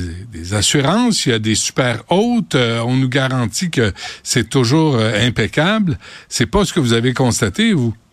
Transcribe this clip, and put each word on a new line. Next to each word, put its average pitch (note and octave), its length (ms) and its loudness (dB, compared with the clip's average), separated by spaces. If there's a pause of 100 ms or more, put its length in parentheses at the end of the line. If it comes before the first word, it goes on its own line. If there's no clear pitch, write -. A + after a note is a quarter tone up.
(300)
des F2 240 -8
assurances, D#3+ 720 0
il - 60 2
y A2+ 40 2
a A2 40 -2
des G#2+ 160 0
super A#2+ 540 -2
hôtes. A3 460 0
Euh, A#2 300 0
on B2+ 120 0
nous C3 120 2
garantit C3 640 -2
que A2+ 220 0 (300)
c'est - 260 -2
toujours, C#3 480 2
euh, A2 140 2 (140)
impeccable. D3+ 720 0 (300)
C'est - 240 -2
pas G3+ 140 4
ce - 80 -6
que E3 80 0
vous A#2+ 100 2
avez A#2 220 2
constaté, B2+ 580 0
vous ? A#2+ 220 0 (200)